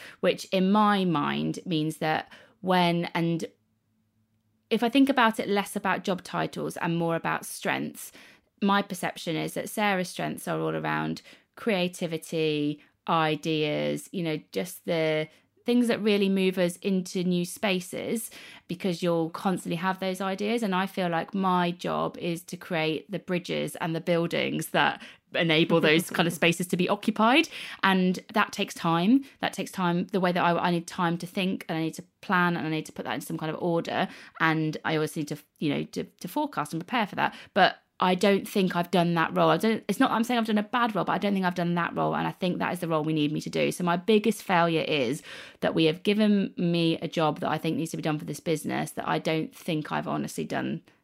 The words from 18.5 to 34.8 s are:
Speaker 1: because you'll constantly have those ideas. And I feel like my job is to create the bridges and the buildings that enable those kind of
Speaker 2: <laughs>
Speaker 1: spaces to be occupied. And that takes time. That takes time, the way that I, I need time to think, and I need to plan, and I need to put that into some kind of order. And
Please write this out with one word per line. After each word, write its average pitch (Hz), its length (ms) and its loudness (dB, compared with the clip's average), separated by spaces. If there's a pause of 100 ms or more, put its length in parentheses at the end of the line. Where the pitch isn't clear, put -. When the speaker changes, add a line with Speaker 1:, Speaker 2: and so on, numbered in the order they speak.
Speaker 1:
because 175 340 -4
you'll 170 280 2
constantly 180 480 -2
have 190 220 -2
those 185 220 -4
ideas. 202 400 -2
And 196 140 0
I 185 100 0
feel 190 240 -2
like 165 240 -2
my 180 380 2
job 160 480 -4
is 170 240 -4
to - 140 -12
create 160 520 -2
the 175 100 -6
bridges 170 580 -4
and 165 180 -4
the 165 60 -4
buildings 156 640 0
that 147 340 0 (320)
enable 165 480 4
those 165 280 4
kind 170 180 2
of 170 60 0
Speaker 2:
<laughs> 170 80 -10
Speaker 1:
spaces 170 260 2
to 190 100 0
be 180 120 0
occupied. 226 580 4 (340)
And 185 380 4 (140)
that 208 180 0
takes - 220 -6
time. 185 500 4 (160)
That - 140 -2
takes 190 180 -8
time, 175 400 0
the 190 80 0
way 180 140 2
that 170 100 0
I, 170 140 4
I 180 140 0
need 170 140 0
time 170 340 -2
to 175 80 -8
think, 190 420 -4
and 165 80 -4
I 160 40 -2
need 160 140 -2
to - 80 -12 (180)
plan, 175 360 2
and 156 100 -4
I - 20 -2
need 156 180 -4
to - 60 -18
put - 120 -10
that 117 80 -4
into 131 120 -6
some 165 120 -6
kind 156 140 -4
of - 100 -8
order. 170 480 0 (320)
And 156 420 2